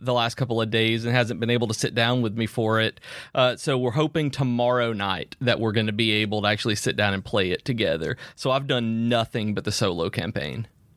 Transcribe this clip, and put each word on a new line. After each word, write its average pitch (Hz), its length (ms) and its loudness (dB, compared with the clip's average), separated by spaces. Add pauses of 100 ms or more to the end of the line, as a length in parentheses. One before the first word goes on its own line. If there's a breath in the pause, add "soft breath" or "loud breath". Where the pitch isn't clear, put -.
the 123 140 -2
last 117 220 0
couple 117 260 0
of 110 80 -2
days 113 340 2
and 117 100 0
hasn't 120 260 2
been 117 100 0
able 120 180 2
to 117 60 -2
sit - 200 -4
down 120 280 2
with 110 160 -2
me 113 80 0
for 110 340 0
it. - 200 -2 (340 loud breath)
Uh, 127 200 4
so 139 220 -2
we're 127 140 0
hoping 151 400 0
tomorrow 120 640 0
night 95 480 -4
that 117 180 2
we're 113 120 0
gonna 110 200 2
be 110 180 2
able 107 300 2
to 104 80 2
actually 107 260 0
sit - 220 -2
down 104 160 2
and 98 100 -2
play 95 280 0
it - 160 -4
together. 85 500 -2 (180 loud breath)
So - 160 -2
I've 135 160 0
done 117 440 0
nothing 113 440 0
but - 100 -4
the 104 100 -2
solo 87 340 0
campaign. 85 600 -6 (280)